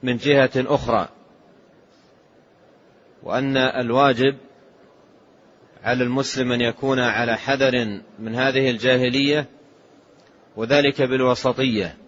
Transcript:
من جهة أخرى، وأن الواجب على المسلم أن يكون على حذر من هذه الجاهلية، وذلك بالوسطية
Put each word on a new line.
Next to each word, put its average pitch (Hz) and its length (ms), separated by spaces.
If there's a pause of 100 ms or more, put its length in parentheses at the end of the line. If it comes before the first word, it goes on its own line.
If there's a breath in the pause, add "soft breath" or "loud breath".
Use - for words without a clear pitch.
من 123 140
جهة 139 380
أخرى، 127 540 (2250)
وأن 135 340
الواجب 131 800 (1500)
على 123 200
المسلم 127 480
أن 120 100
يكون 127 380
على 117 380
حذر 127 640 (180)
من 110 160
هذه 131 340
الجاهلية، 127 760 (1080)
وذلك 139 460
بالوسطية 127 960 (100)